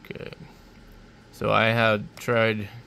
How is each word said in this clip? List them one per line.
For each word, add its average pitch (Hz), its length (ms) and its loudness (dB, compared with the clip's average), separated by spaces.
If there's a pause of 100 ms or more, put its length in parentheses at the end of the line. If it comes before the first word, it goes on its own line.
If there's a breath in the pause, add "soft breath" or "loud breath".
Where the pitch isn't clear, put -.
Okay. - 280 -14 (1000 loud breath)
So 104 220 -2
I 107 140 4
had 113 500 2
tried 113 500 0 (200)